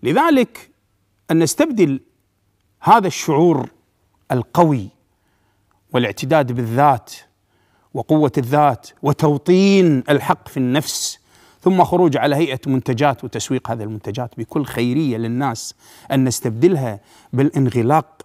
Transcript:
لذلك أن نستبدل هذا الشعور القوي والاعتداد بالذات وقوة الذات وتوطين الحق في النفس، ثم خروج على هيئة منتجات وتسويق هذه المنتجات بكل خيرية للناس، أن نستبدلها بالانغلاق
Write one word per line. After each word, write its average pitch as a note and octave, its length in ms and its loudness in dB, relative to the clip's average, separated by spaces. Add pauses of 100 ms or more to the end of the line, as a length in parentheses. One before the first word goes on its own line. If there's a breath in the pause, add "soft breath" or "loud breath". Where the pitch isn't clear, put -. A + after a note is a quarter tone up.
لذلك B3+ 680 0 (600)
أن E3 80 2
نستبدل F3 600 0 (800)
هذا G#3+ 260 2
الشعور D#3 640 0 (640)
القوي C3 560 0 (1040)
والاعتداد B2+ 600 0
بالذات B2 600 0 (840)
وقوة D3+ 440 0
الذات C#3 500 0 (140)
وتوطين E3+ 960 2 (100)
الحق D3 400 0
في - 80 -12
النفس، C3 600 -4 (420 soft breath)
ثم F#3 240 2
خروج F3 320 2
على C#3 200 0
هيئة C#3 300 -2
منتجات C3 580 -2
وتسويق B2 460 -8
هذه A#2 120 -6
المنتجات A2 560 -10
بكل C3 260 -6
خيرية B2 520 -2
للناس، A#2 580 -6 (380 loud breath)
أن C3+ 120 2
نستبدلها B2 760 -2 (320 soft breath)
بالانغلاق C3 920 0